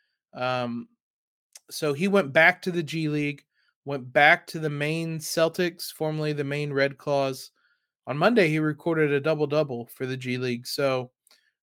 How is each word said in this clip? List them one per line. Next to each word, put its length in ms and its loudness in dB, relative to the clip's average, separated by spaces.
Um, 540 -4
so 240 -4
he 140 0
went 260 2
back 280 6
to 100 -4
the 120 -2
G 260 -4
League, 340 -4
went 300 -8
back 340 6
to 120 -10
the 100 -4
Maine 500 -4
Celtics, 720 -2
formerly 400 -4
the 120 -4
Maine 280 -4
Red 260 0
Claws. 540 -4
On 100 -4
Monday, 300 4
he 120 2
recorded 520 0
a 80 2
double-double 680 -2
for 180 -8
the 120 -6
G 200 -4
League. 280 -4
So 460 -2